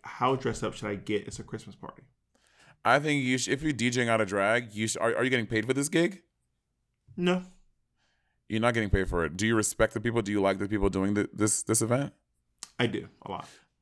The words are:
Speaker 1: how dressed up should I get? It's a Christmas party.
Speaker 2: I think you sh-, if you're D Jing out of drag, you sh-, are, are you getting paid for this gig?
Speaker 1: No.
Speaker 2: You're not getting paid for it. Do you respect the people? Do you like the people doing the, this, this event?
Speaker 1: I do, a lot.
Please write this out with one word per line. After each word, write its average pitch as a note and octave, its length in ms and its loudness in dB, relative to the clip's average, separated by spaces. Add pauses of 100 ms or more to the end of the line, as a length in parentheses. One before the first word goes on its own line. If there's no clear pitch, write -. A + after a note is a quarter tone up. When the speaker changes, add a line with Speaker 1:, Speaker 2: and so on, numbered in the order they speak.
Speaker 1:
how B2+ 320 -2
dressed B2 300 -4
up F#2+ 100 -4
should G#2+ 140 -8
I G2+ 80 -4
get? G2+ 320 -4
It's - 100 -12
a A2 60 -12
Christmas - 320 -14
party. - 260 -16 (840)
Speaker 2:
I B2 140 6
think D3 260 0
you B2+ 140 2
sh-, B2+ 100 -4
if C3+ 140 0
you're D#3 100 0
D A#2 180 0
Jing A#2+ 180 0
out A2+ 120 4
of G#2+ 80 0
drag, G#2 460 0
you A2 140 -2
sh-, - 80 -4
are, A2+ 180 0
are - 80 0
you B2+ 80 0
getting A#2+ 160 0
paid A2 180 0
for B2+ 100 0
this C#3 140 -2
gig? E3+ 340 0 (920)
Speaker 1:
No. F3+ 280 0 (1040)
Speaker 2:
You're G#2+ 120 -2
not A#2 140 2
getting A2 160 0
paid F#2+ 180 2
for E2+ 160 0
it. D#2 120 -4
Do G#2+ 100 0
you A2+ 80 4
respect G#2+ 400 2
the G#2+ 60 -4
people? A#2 220 0
Do G2+ 100 -4
you G2+ 80 2
like F#2+ 180 4
the G2+ 100 -4
people G2+ 220 2
doing G2 240 2
the, G#2 180 2
this, - 300 0
this A2+ 200 0
event? A#2+ 300 0 (680)
Speaker 1:
I A#2+ 80 2
do, - 200 -6 (160)
a - 60 -10
lot. F2 180 -10 (340)